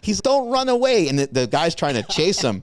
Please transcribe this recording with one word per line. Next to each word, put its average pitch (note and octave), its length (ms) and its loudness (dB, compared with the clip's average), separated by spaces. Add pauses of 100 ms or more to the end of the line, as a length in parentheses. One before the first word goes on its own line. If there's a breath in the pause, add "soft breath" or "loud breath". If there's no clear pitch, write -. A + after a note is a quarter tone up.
He's, G3+ 200 -4
don't C4 300 0
run C4 180 0
away. A#3+ 400 2
And C3+ 100 0
the, C#3 80 2
the B2+ 200 -2
guy's D3 280 0
trying C#3+ 200 -2
to A2+ 80 0
chase E3+ 380 -2
him. G#2 220 -2